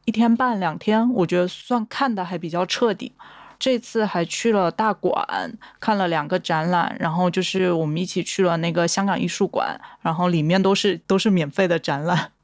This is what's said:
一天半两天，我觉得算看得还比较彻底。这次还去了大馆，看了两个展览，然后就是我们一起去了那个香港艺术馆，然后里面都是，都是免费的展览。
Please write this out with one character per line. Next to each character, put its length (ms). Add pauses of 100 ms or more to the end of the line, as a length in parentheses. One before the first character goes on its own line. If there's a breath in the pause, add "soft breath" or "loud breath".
一 80
天 240
半 240
两 180
天， 360
我 120
觉 120
得 100
算 380
看 280
得 80
还 140
比 140
较 160
彻 260
底。 180 (480 loud breath)
这 200
次 280
还 180
去 280
了 180
大 200
馆， 600 (260 loud breath)
看 200
了 100
两 180
个 120
展 320
览， 280
然 140
后 180
就 120
是 280
我 140
们 140
一 80
起 180
去 180
了 140
那 160
个 160
香 160
港 160
艺 80
术 180
馆， 320 (220 loud breath)
然 140
后 140
里 140
面 200
都 120
是， 320
都 120
是 100
免 220
费 180
的 100
展 260
览。 280 (120)